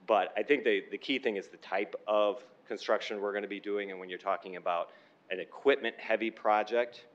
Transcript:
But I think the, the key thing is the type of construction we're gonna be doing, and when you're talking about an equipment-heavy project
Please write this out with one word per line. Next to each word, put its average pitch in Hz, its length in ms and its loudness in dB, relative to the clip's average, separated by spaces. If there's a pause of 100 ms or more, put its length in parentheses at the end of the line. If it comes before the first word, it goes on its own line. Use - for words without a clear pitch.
But 98 320 4
I 107 60 -2
think 135 200 2
the, 104 280 2
the 101 80 -8
key 135 180 -2
thing 110 200 0
is 92 100 -6
the - 100 -20
type 98 380 -4 (120)
of 104 360 2 (240)
construction 107 540 -2
we're 101 120 -2
gonna 101 140 -2
be 98 120 -6
doing, 101 320 -4
and 92 80 -10
when 92 100 -10
you're 90 100 -8
talking 92 380 -4
about 87 320 -2 (420)
an 92 80 -6
equipment-heavy 110 920 0
project 110 840 0